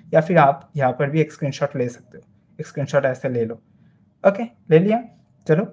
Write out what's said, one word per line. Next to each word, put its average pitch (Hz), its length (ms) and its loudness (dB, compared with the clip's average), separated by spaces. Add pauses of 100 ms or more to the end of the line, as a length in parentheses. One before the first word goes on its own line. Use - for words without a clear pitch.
(140)
या 160 80 6
फिर 170 180 2
आप 139 360 2
यहाँ 131 180 0
पर 139 160 -4
भी 156 120 0
एक 151 100 -2
screenshot - 440 -6
ले 123 140 -4
सकते - 280 -20
हो, - 60 -20 (360)
एक 156 80 -12
screenshot 139 380 -2
ऐसे 127 240 -4
ले 120 160 -2
लो। 113 140 -12 (640)
ओके, 196 200 2
ले 165 360 0
लिया, 214 240 0 (440)
चलो 165 260 2